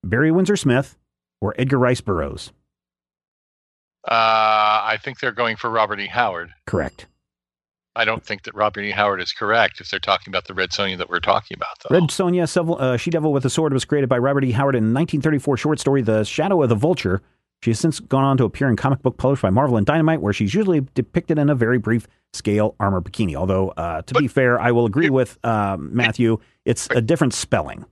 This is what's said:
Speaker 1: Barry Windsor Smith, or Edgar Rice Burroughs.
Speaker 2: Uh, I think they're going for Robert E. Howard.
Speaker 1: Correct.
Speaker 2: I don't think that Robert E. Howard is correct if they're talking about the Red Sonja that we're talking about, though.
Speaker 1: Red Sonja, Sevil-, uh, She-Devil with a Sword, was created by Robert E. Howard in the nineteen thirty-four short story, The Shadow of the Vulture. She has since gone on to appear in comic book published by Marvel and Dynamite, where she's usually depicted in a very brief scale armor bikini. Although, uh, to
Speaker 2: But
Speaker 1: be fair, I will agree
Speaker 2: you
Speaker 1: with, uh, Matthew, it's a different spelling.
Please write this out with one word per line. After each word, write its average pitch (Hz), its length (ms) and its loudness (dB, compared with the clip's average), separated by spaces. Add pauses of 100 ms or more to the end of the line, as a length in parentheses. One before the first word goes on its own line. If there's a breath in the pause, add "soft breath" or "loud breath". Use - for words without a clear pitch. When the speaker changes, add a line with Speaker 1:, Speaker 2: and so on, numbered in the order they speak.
Speaker 1:
Barry 120 260 2
Windsor 185 260 2
Smith, 135 400 0 (440)
or - 180 -4
Edgar 131 200 0
Rice 123 240 2
Burroughs. 76 500 -4 (1500)
Speaker 2:
Uh, - 60 -6
I 110 920 2
think 131 180 -12
they're 127 120 -4
going 113 240 -2
for 117 140 -6
Robert 107 300 0
E. 101 60 -8
Howard. 95 440 -4 (160)
Speaker 1:
Correct. - 400 -6 (880)
Speaker 2:
I 117 100 0
don't 110 200 -4
think - 200 -10
that 110 100 -14
Robert 104 280 -2
E. 101 80 -6
Howard 101 300 0
is 87 120 -8
correct 107 480 0
if 90 100 -16
they're 98 100 -4
talking 98 320 -4
about 92 140 -4
the 95 80 -14
Red 92 160 -4
Sonja 95 280 -4
that 87 120 -6
we're 87 100 -2
talking 98 360 -2
about, - 200 -10 (120)
though. 143 60 2
Speaker 1:
Red 170 160 4
Sonja, 180 340 -2
Sevil-, 165 360 -2
uh, 131 160 0
She-Devil 156 360 -2
with 139 120 0
a 131 60 2
Sword, 156 220 -2
was 131 120 -2
created 143 240 0
by 123 100 2
Robert 139 260 0
E. 123 80 -2
Howard 139 240 0
in 110 80 2
the 110 60 2
nineteen 147 300 0
thirty-four 143 360 0
short 151 220 -2
story, 139 240 2
The 107 220 2
Shadow 170 380 0
of 127 60 2
the 110 60 4
Vulture. 104 480 0 (400)
She 117 80 0
has 110 80 0
since - 220 0
gone 135 240 0
on 139 140 4
to 127 60 4
appear 135 240 -2
in 117 80 4
comic 135 260 -2
book - 160 -2
published 135 240 0
by 95 80 2
Marvel 123 260 2
and 101 100 2
Dynamite, 156 340 2
where 101 120 0
she's 101 200 0
usually 185 280 2 (140)
depicted 156 440 -2
in 143 100 2
a 151 60 2
very 120 240 2
brief 110 300 -2 (240)
scale 107 480 0
armor 98 200 2
bikini. 82 360 -4
Although, 92 400 0
uh, 82 260 -6
to - 120 -12
Speaker 2:
But 147 60 4
Speaker 1:
be 139 60 0
fair, 123 320 2
I 123 140 2
will 120 120 4
agree 117 220 0
Speaker 2:
you 143 60 2
Speaker 1:
with, 127 320 0
uh, 104 340 0
Matthew, 113 600 0 (260 soft breath)
it's - 260 -2
a 123 100 2
different 135 340 2
spelling. 71 580 -4